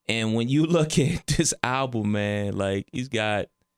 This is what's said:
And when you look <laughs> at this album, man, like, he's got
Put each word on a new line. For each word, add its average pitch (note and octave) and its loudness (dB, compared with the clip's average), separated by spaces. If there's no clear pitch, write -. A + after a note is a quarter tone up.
And A2 0
when A#2 0
you D3+ 4
look D#3+ 2
<laughs> - -
at E3 0
this D#3 0
album, B2 0
man, G#2 -2
like, G2 -2
he's B2+ -6
got G#2+ -2